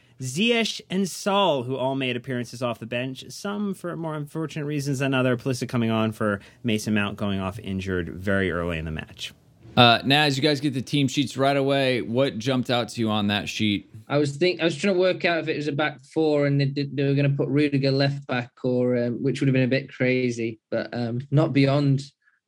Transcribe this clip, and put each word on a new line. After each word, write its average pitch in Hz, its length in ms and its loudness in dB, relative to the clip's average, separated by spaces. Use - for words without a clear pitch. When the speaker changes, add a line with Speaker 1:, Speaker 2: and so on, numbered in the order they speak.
Speaker 1:
Ziyech, 214 600 0
and 190 180 0
Saul, 190 540 2
who 131 140 -4
all 131 180 -2
made 131 220 -2
appearances 123 440 -6
off 120 200 -4
the 117 60 -10
bench, 127 440 -8
some 202 420 -6
for 175 240 -8
more 160 200 -6
unfortunate 151 480 -8
reasons 143 340 -2
than 135 160 0
other. 127 220 2
Pulisic 123 320 -4
coming 113 240 0
on 110 180 2
for 104 300 0
Mason 107 280 0
Mount 101 240 0
going 101 220 -2
off 98 220 -4
injured 92 480 -4
very 95 420 0
early 85 280 -2
in 78 60 -6
the 80 60 -6
match. - 420 -10
Speaker 2:
Uh, 120 260 8
Naz, 139 320 2
you 131 60 -2
guys 151 160 2
get 135 160 -2
the 131 80 -4
team 143 240 0
sheets 131 300 -2
right 135 200 2
away. 135 460 2
What 127 340 0
jumped 123 320 -2
out 120 200 0
to - 120 -6
you 113 100 2
on 107 180 2
that 101 200 0
sheet? 104 400 0
Speaker 3:
I 143 100 0
was 143 180 0
think-, 170 240 0
I 160 40 2
was 165 100 0
trying 196 200 0
to 175 40 2
work 180 260 2
out 170 140 0
if 143 80 -4
it 151 80 -2
was 147 140 -4
a 147 40 -2
back 143 320 -4
four 151 420 0
and 143 140 2
they 143 40 2
did, 139 320 -4
they 143 80 0
were 139 100 2
gonna 143 160 4
put 139 160 0
Rudiger 139 460 2
left 139 340 0
back 123 240 -4
or, 123 320 2
um, 120 260 -2
which 131 180 0
would 139 60 2
have 135 60 4
been 131 100 4
a 127 60 2
bit 139 200 0
crazy, 123 720 0
but, - 240 -4
um, 120 280 -4
not 151 220 4
beyond, 139 500 4